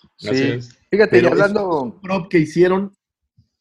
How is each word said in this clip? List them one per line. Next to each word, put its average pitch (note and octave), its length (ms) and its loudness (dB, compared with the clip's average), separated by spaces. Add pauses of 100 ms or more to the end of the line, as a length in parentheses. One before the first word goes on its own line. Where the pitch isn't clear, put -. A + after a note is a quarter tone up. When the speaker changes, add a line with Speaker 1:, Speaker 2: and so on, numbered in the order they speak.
(180)
Speaker 1:
Así A2 180 -4
Speaker 2:
Sí. C3+ 120 0
Speaker 1:
es. B2 300 -8 (120)
Speaker 2:
Fíjate, G3+ 260 2
y F3+ 60 6
Speaker 3:
Pero E3+ 60 4
es E3+ 40 0
Speaker 2:
hablando F#3+ 500 0
Speaker 3:
un A#2 180 -10
prop F#3 280 -6
que F3 120 0
hicieron, F#3 520 0 (680)